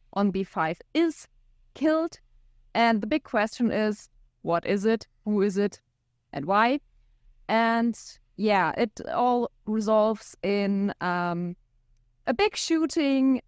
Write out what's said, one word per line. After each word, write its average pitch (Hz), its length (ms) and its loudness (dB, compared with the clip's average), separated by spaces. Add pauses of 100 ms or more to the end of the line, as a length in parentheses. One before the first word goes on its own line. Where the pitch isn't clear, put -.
(140)
on 202 180 2
B 190 120 -2
five 165 380 -4 (120)
is 320 340 0 (460)
killed, 320 460 0 (540)
and 226 280 2
the 220 60 -6
big 294 160 -2
question 226 480 0
is, 214 380 -2 (320)
what 170 240 -2
is 196 200 -2
it, 220 220 0 (180)
who 208 160 0
is 196 160 0
it, 202 240 -2 (520)
and 139 120 -8
why? 226 340 2 (680)
And 226 500 0 (440)
yeah, 196 340 2
it - 240 -4 (140)
all 247 380 0 (140)
resolves 214 760 0
in, 202 600 0
um, 175 540 -4 (680)
a - 80 0
big 403 220 0
shooting, 277 920 2